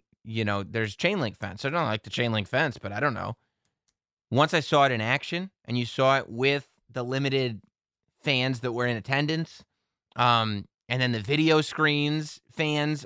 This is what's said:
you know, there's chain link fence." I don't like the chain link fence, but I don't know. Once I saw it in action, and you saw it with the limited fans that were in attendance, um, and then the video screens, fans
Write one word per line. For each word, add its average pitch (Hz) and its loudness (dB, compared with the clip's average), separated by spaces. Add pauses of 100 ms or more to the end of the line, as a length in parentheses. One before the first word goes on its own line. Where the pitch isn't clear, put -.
(220)
you 113 -4
know, 101 0
there's 104 -4
chain 190 0
link 110 -4
fence." 101 -10
I 139 -2
don't 160 -2
like 110 -2
the 113 -18
chain 120 -2
link 107 -2
fence, 135 -2
but 98 -8
I 101 -6
don't 139 0
know. 98 -6 (960)
Once 143 4
I 160 2
saw 143 4
it 135 4
in 113 -2
action, 143 -4 (140)
and 120 -2
you 120 0
saw 135 2
it - -4
with 135 0 (220)
the 123 -6
limited 131 0 (600)
fans 127 0
that 123 -2
were 120 0
in 120 0
attendance, 147 -2 (520)
um, 113 2 (240)
and 127 0
then 123 2
the 113 0
video 156 4
screens, 151 0 (100)
fans 151 -2